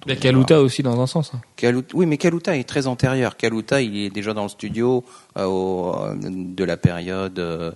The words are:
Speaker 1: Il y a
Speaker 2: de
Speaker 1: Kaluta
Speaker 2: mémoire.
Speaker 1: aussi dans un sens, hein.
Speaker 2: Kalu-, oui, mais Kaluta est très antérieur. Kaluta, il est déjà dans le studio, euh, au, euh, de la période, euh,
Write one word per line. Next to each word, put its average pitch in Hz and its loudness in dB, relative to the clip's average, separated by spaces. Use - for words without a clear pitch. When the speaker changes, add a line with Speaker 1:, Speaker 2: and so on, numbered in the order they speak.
Speaker 1:
Il - -4
y - 0
a 127 -4
Speaker 2:
de - -8
Speaker 1:
Kaluta 131 6
Speaker 2:
mémoire. 143 8
Speaker 1:
aussi 131 0
dans 123 0
un 127 0
sens, 151 -2
hein. 123 -10
Speaker 2:
Kalu-, 123 2
oui, 175 2
mais 147 2
Kaluta 170 0
est 123 -2
très 139 -2
antérieur. 127 0
Kaluta, 113 -2
il 107 -4
est 101 -4
déjà 107 -6
dans 107 -4
le 104 -4
studio, 120 -2
euh, 98 -2
au, 92 -2
euh, - -4
de 92 -6
la 85 -2
période, 92 -2
euh, 85 -4